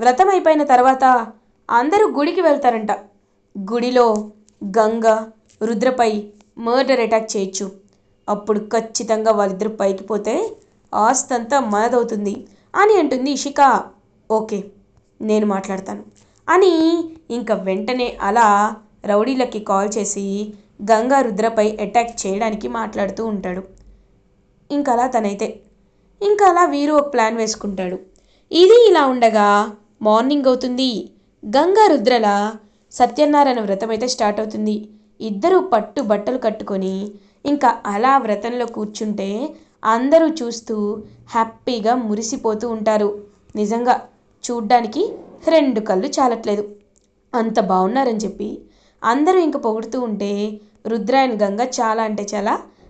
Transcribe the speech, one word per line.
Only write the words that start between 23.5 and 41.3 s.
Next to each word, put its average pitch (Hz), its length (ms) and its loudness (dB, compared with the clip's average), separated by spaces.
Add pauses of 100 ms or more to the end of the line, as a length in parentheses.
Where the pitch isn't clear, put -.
ఇంకలా 269 360 0
తనైతే, 214 420 -2 (720)
ఇంకలా 403 440 4
వీరు 285 280 0
ఒక 294 200 2
ప్లాన్ 226 240 0
వేసుకుంటాడు. 196 600 -6 (520)
ఇది 381 280 8 (100)
ఇలా 330 180 6
ఉండగా 226 420 2 (540)
మార్నింగ్ 254 480 2
అవుతుంది. 254 400 -2 (520)
గంగా 330 440 4
రుద్రల 233 420 2 (680)
సత్యనారాయణ 285 640 2
వ్రతం 196 300 -4
అయితే 226 180 -2
స్టార్ట్ 214 320 -2
అవుతుంది. 214 360 -4 (440)
ఇద్దరు 220 380 0 (140)
పట్టు 226 300 -2
బట్టలు 214 360 -2
కట్టుకొని 202 560 -4 (520)
ఇంకా 285 240 2 (160)
అలా 208 320 0
వ్రతంలో 233 480 -4
కూర్చుంటే 214 640 -8 (560)
అందరూ 269 420 4 (140)
చూస్తూ 233 360 -8 (580)